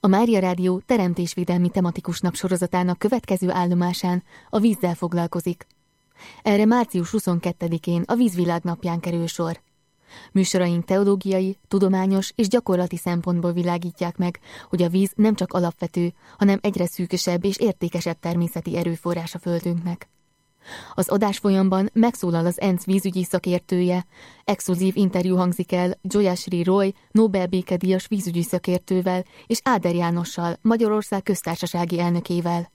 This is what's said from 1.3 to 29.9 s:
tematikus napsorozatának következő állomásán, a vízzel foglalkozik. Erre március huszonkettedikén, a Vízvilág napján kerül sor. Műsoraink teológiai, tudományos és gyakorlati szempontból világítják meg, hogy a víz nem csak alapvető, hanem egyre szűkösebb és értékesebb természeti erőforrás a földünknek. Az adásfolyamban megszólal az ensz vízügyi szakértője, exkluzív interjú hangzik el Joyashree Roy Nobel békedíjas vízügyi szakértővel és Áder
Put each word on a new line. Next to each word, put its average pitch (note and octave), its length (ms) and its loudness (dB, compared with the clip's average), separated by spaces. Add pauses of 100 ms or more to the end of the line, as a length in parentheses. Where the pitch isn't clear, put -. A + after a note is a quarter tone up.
tematikus F3 520 -2
napsorozatának F3+ 760 -2
következő G3+ 520 -2
állomásán, F3+ 720 0 (280)
a - 80 0
vízzel F#3+ 360 2
foglalkozik. F3 720 -4 (760)
Erre G#3 220 4
március A3 460 2
huszonkettedikén, F3 960 -2
a - 80 0
Vízvilág F3 480 2
napján E3+ 380 -4
kerül E3+ 260 -4
sor. E3 340 -6 (720)
Műsoraink F3+ 520 2
teológiai, G3 760 0 (100)
tudományos F#3+ 680 2
és G#3+ 140 0
gyakorlati F3+ 480 0
szempontból F3 560 -2
világítják F3 640 -4
meg, F3 240 -2 (280)
hogy F3+ 140 0
a F3 60 2
víz F#3+ 280 2
nem G#3+ 180 4
csak F3+ 180 -4
alapvető, F3 640 -2 (240)
hanem G3 240 4
egyre G3 240 0
szűkösebb F3 580 -4
és G3 120 0
értékesebb F3 640 -2
természeti E3+ 560 -4
erőforrás E3+ 580 -4
a F3 40 -10
földünknek. E3+ 680 -4 (880)
Az F#3 140 -2
adásfolyamban G3 840 2
megszólal F3+ 540 2
az F3 140 -2
ensz F#3 240 0
vízügyi F#3 400 0
szakértője, F3+ 840 0 (380)
exkluzív F#3+ 520 0
interjú F#3 400 2
hangzik F3+ 360 0
el F3+ 300 0
Joyashree F3+ 640 0
Roy G3 300 2 (160)
Nobel G3 360 4
békedíjas F#3 600 0
vízügyi F3 360 -2
szakértővel F3+ 840 -2 (220)
és A#3 180 -2
Áder F3+ 300 2